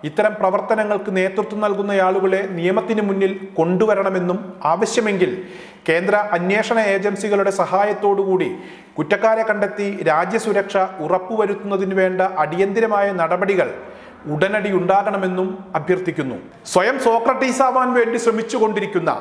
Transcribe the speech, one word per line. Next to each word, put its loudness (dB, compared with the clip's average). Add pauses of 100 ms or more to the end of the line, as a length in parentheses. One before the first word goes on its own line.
ഇത്തരം 0
പ്രവർത്തനങ്ങൾക്ക് 2
നേതൃത്വം -2
നൽകുന്നയാളുകളെ 2 (160)
നിയമത്തിന് 0
മുന്നിൽ 2 (260)
കൊണ്ടുവരണമെന്നും 2 (340)
ആവശ്യമെങ്കിൽ 0 (560)
കേന്ദ്ര 2 (200)
അന്വേഷണ 0 (160)
ഏജൻസികളുടെ 0
സഹായത്തോടുകൂടി 2 (480)
കുറ്റക്കാരെ 2
കണ്ടെത്തി -2 (220)
രാജ്യസുരക്ഷ 0 (280)
ഉറപ്പുവരുത്തുന്നതിന് -2
വേണ്ട 0 (200)
അടിയന്തിരമായ 0 (140)
നടപടികൾ 0 (600)
ഉടനടി 0
ഉണ്ടാകണമെന്നും 0 (300)
അഭ്യർത്ഥിക്കുന്നു. -2 (360)
സ്വയം 2 (100)
സോക്രട്ടീസ് 2
ആവാൻ 2
വേണ്ടി 2
ശ്രമിച്ചുകൊണ്ടിരിക്കുന്ന 0 (100)